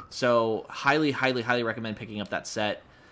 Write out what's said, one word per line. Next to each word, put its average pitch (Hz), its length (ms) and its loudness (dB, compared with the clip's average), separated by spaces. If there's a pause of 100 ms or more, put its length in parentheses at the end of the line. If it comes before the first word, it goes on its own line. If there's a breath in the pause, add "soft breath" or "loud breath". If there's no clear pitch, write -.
(100)
So 117 580 2
highly, 147 420 2
highly, 127 320 0
highly 123 200 2
recommend 113 340 -4
picking 104 240 -8
up 95 100 -6
that 85 160 -4
set 107 360 -2 (300 loud breath)